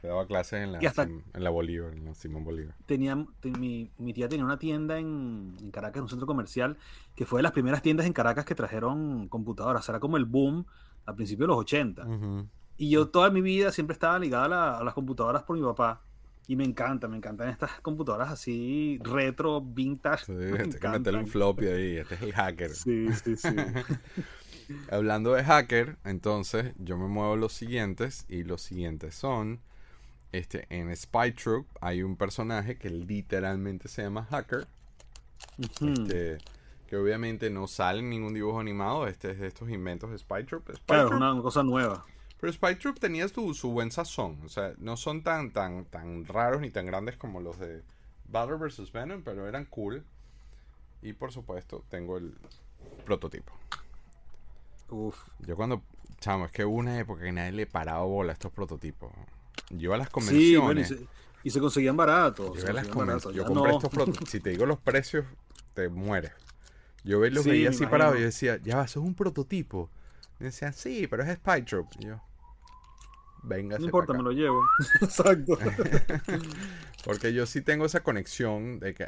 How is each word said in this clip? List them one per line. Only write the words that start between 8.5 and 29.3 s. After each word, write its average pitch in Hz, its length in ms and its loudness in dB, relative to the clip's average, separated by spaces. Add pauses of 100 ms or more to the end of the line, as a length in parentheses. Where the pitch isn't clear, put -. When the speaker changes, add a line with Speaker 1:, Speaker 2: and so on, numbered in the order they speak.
Speaker 2:
trajeron 120 760 -2
computadoras. 113 600 -2
Era 113 100 -2
como 151 180 2
el 131 80 4
boom 139 400 2 (400)
a 104 100 -8
principios 104 300 0
de - 20 4
los 160 100 6
ochenta. 117 480 0
Speaker 1:
Ujú. 104 420 -4 (300)
Speaker 2:
Y 151 120 -2
yo 151 200 6
toda 180 220 8
mi 190 100 4
vida 190 300 4
siempre 160 220 -2
estaba 170 260 2
ligada 131 260 2
a 151 40 2
la, 165 300 2
a 117 40 -2
las 120 100 -2
computadoras 131 500 0
por 170 140 -2
mi 156 60 0
papá. 117 380 2 (460)
Y 135 100 0
me 135 80 2
encanta, 127 420 -2
me 110 100 -6
encantan 107 320 -6
estas - 320 -6
computadoras 139 500 -2
así 135 720 -2
retro, 135 580 0
vintage. 135 640 -2
Speaker 1:
Sí, 101 60 -8 (160)
Speaker 2:
Me 101 140 0
Speaker 1:
este - 160 -2
hay - 40 -8
que - 80 -2
meterle 104 300 2
un 110 60 -2
Speaker 2:
encantan. - 20 -6
Speaker 1:
floppy 101 400 4
ahí, 90 300 0
este 80 180 -6
es 87 80 -8
el 104 100 -4
hacker. 90 420 0
Speaker 2:
Sí, 113 380 0
sí, 110 240 -2
sí. 147 380 0
Speaker 1:
<laughs> - 1120 -8
Hablando 107 460 2
de 131 100 4
hacker, 135 600 6
entonces 104 720 -2
yo 90 200 -6
me 92 100 -2
muevo 104 260 0
a 110 40 2
los 110 160 0
siguientes, 117 760 -4
y 87 140 -4
los 85 180 -6
siguientes 80 540 -6
son, 120 440 -4 (720)